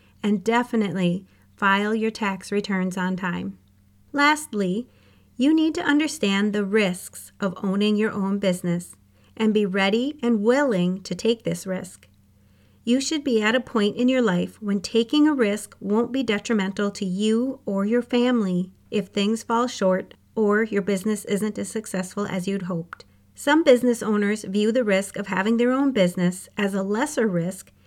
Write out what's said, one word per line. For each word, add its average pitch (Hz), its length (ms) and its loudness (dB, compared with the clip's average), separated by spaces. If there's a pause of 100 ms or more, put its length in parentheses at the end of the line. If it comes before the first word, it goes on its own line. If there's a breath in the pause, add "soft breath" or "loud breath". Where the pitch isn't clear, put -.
(240 soft breath)
And 202 200 0
definitely 196 840 0 (280 soft breath)
file 202 380 2
your 220 180 -2
tax 196 400 -6
returns 190 460 -2
on 185 180 -2
time. 180 440 -6 (540)
Lastly, 247 760 0 (500 soft breath)
you 277 160 4
need 320 220 2
to 339 80 -4
understand 214 720 0
the 208 120 -2
risks 190 720 -2
of 190 220 -2
owning 202 360 2
your 214 140 0
own 202 280 -2
business 175 560 -2 (420 soft breath)
and 220 160 2
be 208 120 4
ready 202 580 0
and 233 180 2
willing 208 640 2
to - 100 -10
take 226 300 -2
this 170 240 -4
risk. - 400 -10 (800 soft breath)
You 240 140 4
should 277 240 -2
be 233 180 2
at 220 140 2
a 254 60 2
point 208 340 0
in 247 140 2
your 262 120 4
life 180 400 0
when 202 200 -2
taking 294 440 2
a 311 80 4
risk 208 460 -2
won't 226 320 0
be 269 100 -2
detrimental 202 680 -2
to 196 140 -8
you 220 600 0
or 196 200 -2
your 240 160 2
family 233 720 0 (200)
if 185 160 -2
things 208 340 -2
fall 240 260 -2
short 185 480 -2 (200)
or 214 300 2
your 208 160 -2
business 202 420 -2
isn't 208 340 -2
as 202 120 -6
successful 202 580 -6
as 180 180 -4
you'd 196 180 -2
hoped. 175 420 -8 (300 soft breath)
Some 311 280 4
business 247 400 4
owners 208 400 0
view 208 300 0
the 254 100 2
risk 196 320 0
of 196 120 -6
having 196 280 0
their 240 160 2
own 269 220 2
business 180 640 0
as 196 160 -2
a 196 100 -2
lesser 220 420 -2
risk 180 460 -4 (160 soft breath)